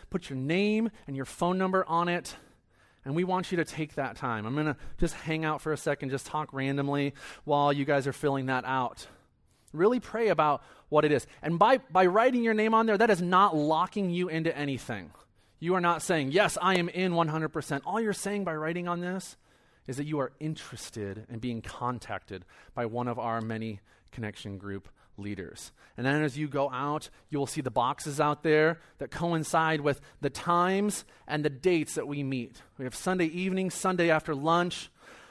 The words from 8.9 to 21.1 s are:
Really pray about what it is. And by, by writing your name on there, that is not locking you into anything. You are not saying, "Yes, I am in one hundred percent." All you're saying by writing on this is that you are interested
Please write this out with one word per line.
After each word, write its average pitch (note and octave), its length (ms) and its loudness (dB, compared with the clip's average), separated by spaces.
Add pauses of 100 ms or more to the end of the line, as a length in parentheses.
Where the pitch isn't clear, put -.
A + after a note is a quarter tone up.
Really G#3+ 300 4
pray A3+ 260 -2
about D3+ 360 4 (260)
what D3+ 160 6
it D3 80 4
is. B2+ 120 2 (160)
And E3 160 -2
by, A3+ 200 6
by F#3 300 4
writing A#3 360 4
your A3+ 100 4
name G#3+ 200 4
on A3+ 140 4
there, G#3 100 4
that A3+ 120 6
is F3+ 120 4
not F3+ 340 6
locking E3 540 0
you F3+ 180 0
into D#3+ 280 -2
anything. B2 560 -6 (500)
You E3+ 140 0
are F#3 60 2
not E3+ 200 2
saying, D3 300 0
"Yes, F3+ 300 4
I F#3 140 4
am F3 140 0
in F3+ 260 0
one E3 140 2
hundred D#3 200 -2
percent." D3 360 -6
All G3 140 -2
you're A3 140 0
saying G3+ 300 -4
by E3+ 120 -4
writing E3+ 320 -4
on F3 120 -2
this F3+ 380 -8 (500)
is C3 100 -8
that D3 80 -4
you D3+ 140 -2
are C3 200 -4
interested A2 920 -8